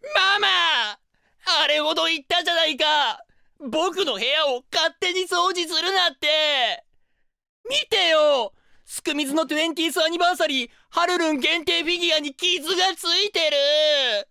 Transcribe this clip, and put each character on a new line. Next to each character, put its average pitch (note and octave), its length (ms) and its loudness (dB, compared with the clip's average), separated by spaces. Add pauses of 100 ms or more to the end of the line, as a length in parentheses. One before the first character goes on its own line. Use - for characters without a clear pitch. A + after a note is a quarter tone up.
マ G4+ 380 0
マ！ E4 600 0 (640)
あ D4 40 2
れ D4+ 140 2
ほ D#4 140 0
ど D#4+ 100 0
言 E4 160 -2
っ - 60 -20
た F4 160 0
じ F4 80 0
ゃ E4+ 40 2
な E4 120 2
い D4+ 100 -2
か！ D4 460 0 (360)
僕 D#4+ 460 -2
の B3+ 100 -2
部 F#3+ 60 -6
屋 D4 260 0
を B3+ 160 -4 (100)
勝 E4 260 0
手 F4+ 140 -2
に F#4 80 -2
掃 F4+ 320 0
除 F4 140 -4
す D#4+ 140 -2
る F4+ 120 -2
な F4+ 160 2
っ - 80 -12
て！ D4 680 0 (880)
見 C5+ 60 -4 (140)
て F#4+ 180 2
よ！ D4 460 2 (320)
す - 180 -12
く D#4 100 -2
み D4 120 -2
ず C4+ 100 -6
の D#4+ 100 0
ト - 80 -4
ゥ D4+ 60 0
エ E4 80 0
ン D#4+ 80 -4
テ D#4+ 80 -2
ィ E4 60 0
ー - 20 -6
ス E4+ 120 0
ア D#4+ 60 2
ニ E4+ 80 -4
バ F4 140 2
ー F4+ 40 -2
サ D#4+ 120 0
リ C4 200 -2
ー、 - 40 -20 (180)
ハ E4+ 160 0
ル F4+ 140 0
ル D#4+ 140 2
ン C#4 60 -4
限 D#4 240 0
定 E4+ 200 0
フ D#4 60 -4
ィ F4 100 0
ギ E4+ 120 0
ュ D#4 40 2
ア D#4 40 2
に D4 140 -8
傷 F4 420 -2
が F4+ 200 0
つ - 80 -14
い F4+ 280 0
て D#4+ 200 0
る！ C#4+ 800 0